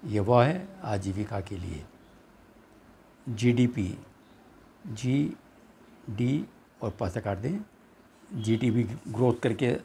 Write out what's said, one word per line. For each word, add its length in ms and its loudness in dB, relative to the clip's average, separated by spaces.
ये 160 0
वह 240 6
है 240 -2
आजीविका 580 -4
के 180 -8
लिए। 260 -8
जीडीपी, 680 2
जी, 500 0
डी 340 0
और 180 -6
प 80 0
से 120 -4
काट 180 -2
दें, 200 -4
जीडीपी 480 2
ग्रोथ 340 2
करके 320 0